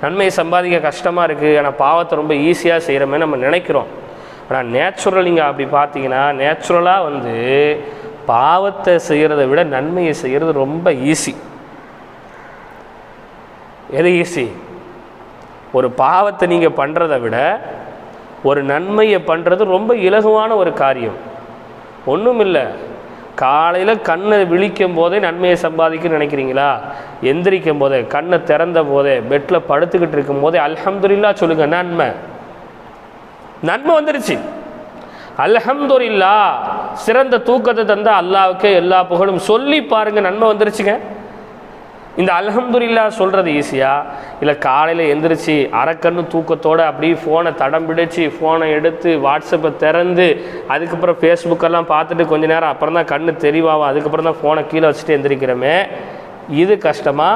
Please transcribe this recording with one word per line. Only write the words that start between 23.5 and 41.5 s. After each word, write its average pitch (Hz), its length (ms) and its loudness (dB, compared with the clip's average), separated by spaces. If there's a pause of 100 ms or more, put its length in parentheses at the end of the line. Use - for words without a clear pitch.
கண்ணை 202 280 2 (140)
விழிக்கும் 185 460 0
போதே 170 280 2
நன்மையை 175 380 2
சம்பாதிக்க 160 520 0
நினைக்கிறீங்களா? 139 520 0 (640)
எந்திரிக்கும் 165 500 0
போதே, 135 160 2 (160)
கண்ணை 165 240 0 (120)
திறந்த 165 280 2 (140)
போதே, 139 240 2 (160)
பெட்ல 170 260 0 (140)
படுத்துக்கிட்டு 170 460 0
இருக்கும் 139 260 -2
போதே 165 240 2
அல்ஹம்துலில்லாஹ் 196 720 0
சொல்லுங்க, 160 240 2 (100)
நன்மை, 170 320 -2 (1600)
நன்மை 277 280 0
வந்துருச்சு. 294 380 -2 (1120)
அல்ஹம்துலில்லாஹ், 226 1040 2 (540)
சிறந்த 240 460 2
தூக்கத்தை 233 420 2
தந்த 208 180 2 (120)
அல்லாஹ்வுக்கே 190 500 2 (100)
எல்லா 185 160 4 (140)
புகழும். 185 400 0
சொல்லி 285 280 2 (140)
பாருங்க, 214 340 0
நன்மை 214 240 2
வந்துருச்சுங்க. 208 440 0 (1200)